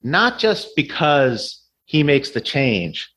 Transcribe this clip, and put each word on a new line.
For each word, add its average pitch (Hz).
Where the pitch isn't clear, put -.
not 202
just -
because 147
he 151
makes 139
the 110
change 104